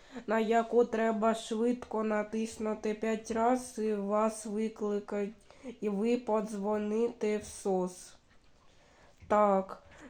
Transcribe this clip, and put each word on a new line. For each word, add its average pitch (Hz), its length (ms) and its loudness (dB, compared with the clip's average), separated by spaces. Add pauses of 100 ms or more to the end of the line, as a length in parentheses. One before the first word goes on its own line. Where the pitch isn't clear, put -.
(280)
на 214 120 2
яку 226 460 4
треба 226 480 2
швидко 226 680 -2
натиснути 214 920 -2
п'ять 220 380 -2
раз, 233 480 0
і 214 140 0
вас 214 520 0
викликають, 208 920 -4 (460)
і 208 80 -2
ви 226 280 2
подзвоните 214 1200 0
в 208 80 -8
сос. 185 680 -2 (1120)
Так, 202 560 2 (260)